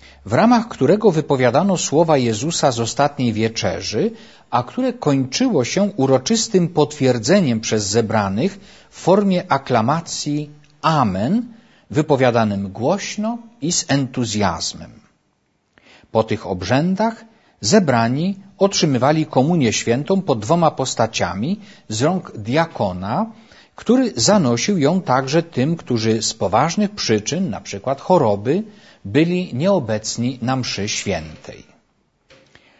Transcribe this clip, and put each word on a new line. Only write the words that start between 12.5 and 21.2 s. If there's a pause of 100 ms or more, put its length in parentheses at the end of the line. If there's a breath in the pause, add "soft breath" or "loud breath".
głośno (240)
i
z
entuzjazmem. (1200 soft breath)
Po
tych
obrzędach (360 soft breath)
zebrani (180)
otrzymywali
komunię
świętą
pod
dwoma
postaciami (300 loud breath)